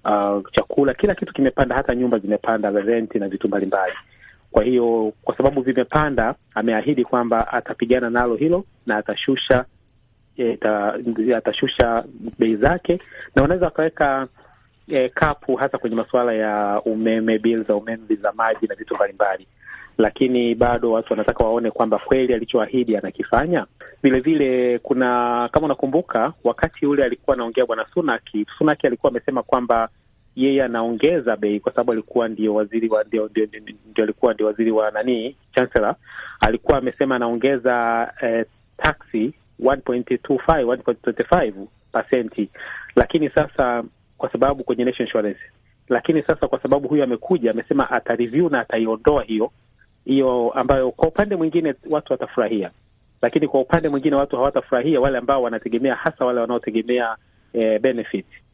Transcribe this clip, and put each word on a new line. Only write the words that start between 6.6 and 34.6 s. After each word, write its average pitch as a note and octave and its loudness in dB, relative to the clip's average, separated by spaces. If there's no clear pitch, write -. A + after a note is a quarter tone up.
kwamba A#2 0
atapigana A#2+ 0
nalo A#2+ 0
hilo E3+ 0
na A2 0
atashusha B2+ 0
eh, A#2 0
ita-, A2 -2
atashusha A#2 0
bei A2+ 2
zake, E3+ 0
na C3+ 4
wanaweza F3 2
wakaweka, C#3+ 0
eh, B2+ 0
kapu C#3+ -2
hasa C3+ -2
kwenye A2+ -4
masuala A#2+ 0
ya G#2 0
umeme, A2 0
bill A2+ 0
za G#2+ 0
umeme, A2+ -6
bill G#2+ -2
za G2+ -2
maji A2+ -2
na G#2 -4
vitu - -8
mbalimbali. G2+ -2
Lakini A#2+ 2
bado A#2+ 2
watu A2+ 0
wanataka A2+ 0
waone A2+ 0
kwamba A2 0
kweli C3 2
alichoahidi A2+ 0
anakifanya. B2 -2
Vile C3 4
vile B2+ 2
kuna, A#2+ 0
kama D#3 2
unakumbuka, C#3 0
wakati C#3+ -2
ule C#3+ 2
alikuwa B2 0
anaongea A#2+ -2
Bwana A2+ -4
Sunak, C#3 -2
Sunak D3+ 0
alikuwa C3 2
amesema B2 -4
kwamba A#2 0
yeye C3+ 2
anaongeza A#2 0
bei G#2 -2
kwa - -4
sababu A#2+ 0
alikuwa A2+ -2
ndio G#2+ -2
waziri A2 -2
wa, G#2+ 0
ndio, G#2+ -2
ndio, G#2+ -2
ndio, G#2+ -12
ndio A2 0
alikuwa G#2+ 0
ndio G#2+ -2
waziri A2+ 0